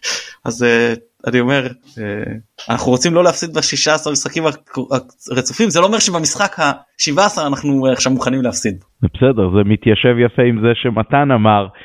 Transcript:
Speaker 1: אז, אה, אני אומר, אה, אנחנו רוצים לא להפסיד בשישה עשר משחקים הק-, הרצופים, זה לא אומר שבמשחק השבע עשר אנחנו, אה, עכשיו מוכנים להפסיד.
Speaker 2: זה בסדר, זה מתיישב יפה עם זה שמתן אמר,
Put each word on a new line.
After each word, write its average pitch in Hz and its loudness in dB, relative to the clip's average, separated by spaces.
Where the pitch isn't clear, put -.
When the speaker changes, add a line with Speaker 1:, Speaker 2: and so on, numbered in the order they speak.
Speaker 1:
אז, 117 -6
אה, 117 2
אני 123 2
אומר, 127 0
אה, 110 -12
אנחנו 117 0
רוצים 160 0
לא 175 6
להפסיד 165 -2
בשישה 156 0
עשר 151 -4
משחקים 156 -4
הק-, - -6
הרצופים, 127 -2
זה 156 0
לא 180 6
אומר 214 0
שבמשחק 190 -2
השבע 165 0
עשר 180 -2
אנחנו, 139 0
אה, 131 4
עכשיו 127 0
מוכנים 127 -2
להפסיד. 107 -4
Speaker 2:
זה - 2
בסדר, 110 2
זה 104 6
מתיישב 107 2
יפה 120 0
עם 117 2
זה 117 4
שמתן 127 0
אמר, 107 4